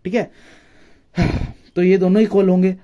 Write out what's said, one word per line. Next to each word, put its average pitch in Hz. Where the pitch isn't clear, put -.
ठीक 185
है। 226
तो 180
ये 185
दोनों 185
इक्वल 196
होंगे। 185